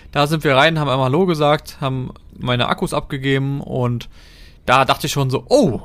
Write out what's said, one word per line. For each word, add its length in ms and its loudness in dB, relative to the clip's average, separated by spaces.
Da 140 0
sind 180 -2
wir 120 4
rein, 220 4
haben 100 -2
einmal 180 2
Hallo 200 2
gesagt, 540 0
haben 300 -6
meine 300 -2
Akkus 260 -4
abgegeben 640 -2
und 480 -4
da 180 4
dachte 220 -2
ich 60 -4
schon 180 0
so, 180 -2
oh, 360 4